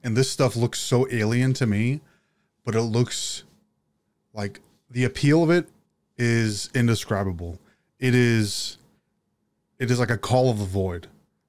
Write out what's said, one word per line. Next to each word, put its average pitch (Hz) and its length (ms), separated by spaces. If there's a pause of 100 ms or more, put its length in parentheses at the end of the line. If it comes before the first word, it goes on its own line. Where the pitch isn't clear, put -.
and 113 140
this 135 120
stuff 127 280
looks 117 220
so 127 300
alien 123 440
to 131 120
me, 113 360 (640)
but 113 100
it 113 60
looks - 640 (920)
like 101 260 (320)
the 123 140
appeal 147 360
of 160 80
it 170 200 (480)
is 117 580
indescribable. 98 840 (420)
It 127 140
is, 117 640 (1000)
it 120 100
is 123 100
like 120 120
a 110 60
call 127 340
of 107 80
the 101 60
void. 92 420 (420)